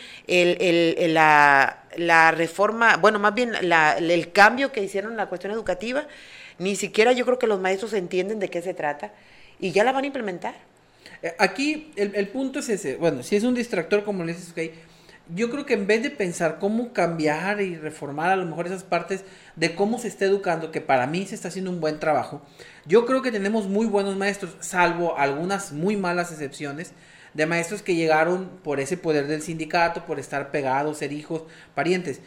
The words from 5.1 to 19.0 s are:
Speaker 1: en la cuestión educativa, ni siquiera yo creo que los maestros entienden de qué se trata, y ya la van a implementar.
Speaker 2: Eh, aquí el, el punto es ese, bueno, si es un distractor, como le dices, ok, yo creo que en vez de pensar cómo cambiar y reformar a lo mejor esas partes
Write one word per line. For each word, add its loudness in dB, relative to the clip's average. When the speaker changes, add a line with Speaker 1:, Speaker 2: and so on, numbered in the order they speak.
Speaker 1:
en -10
la -4
cuestión -8
educativa, -4
ni -2
siquiera 2
yo 0
creo 2
que 0
los 0
maestros -2
entienden -2
de -2
qué -8
se -6
trata, -6
y -4
ya 4
la 2
van -2
a -4
implementar. -8
Speaker 2:
Eh, -8
aquí -2
el, -2
el -2
punto -6
es -6
ese, -4
bueno, -2
si 0
es 0
un 2
distractor, -2
como -6
le -4
dices, -14
ok, -8
yo -2
creo -6
que 0
en 0
vez 2
de -4
pensar -2
cómo -2
cambiar 0
y -4
reformar -6
a 2
lo -2
mejor -6
esas -8
partes -4